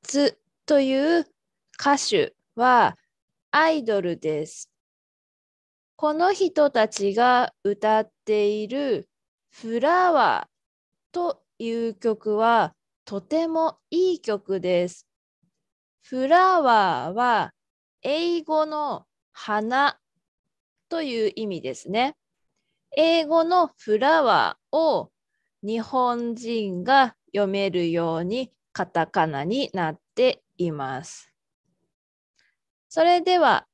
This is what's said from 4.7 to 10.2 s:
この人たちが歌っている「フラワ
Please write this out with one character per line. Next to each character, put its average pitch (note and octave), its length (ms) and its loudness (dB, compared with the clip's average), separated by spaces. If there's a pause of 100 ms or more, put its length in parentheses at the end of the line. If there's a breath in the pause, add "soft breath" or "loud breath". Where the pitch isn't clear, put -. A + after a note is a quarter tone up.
こ D4+ 160 -2
の F4 200 2
人 D#4 380 2
た A3 180 2
ち G3+ 260 -4
が B3 380 2 (120)
歌 G#3+ 360 0
っ A3 100 -6 (140)
て G#3 220 0
い G#3+ 220 -2
る B3+ 400 -4 (420)
「フ A3+ 300 -8
ラ F4 320 2
ワ G#3 360 0 (640)